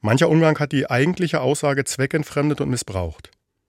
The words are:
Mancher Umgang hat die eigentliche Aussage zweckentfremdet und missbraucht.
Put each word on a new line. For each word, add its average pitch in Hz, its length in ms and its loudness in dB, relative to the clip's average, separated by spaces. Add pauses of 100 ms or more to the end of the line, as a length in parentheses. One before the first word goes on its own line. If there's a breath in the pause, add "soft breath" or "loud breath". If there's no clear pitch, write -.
Mancher 135 260 2
Umgang 160 300 4
hat 147 140 -2
die 139 180 0
eigentliche 151 500 0
Aussage 139 440 0
zweckentfremdet 143 760 -2
und 143 80 -2
missbraucht. 95 600 -6 (380)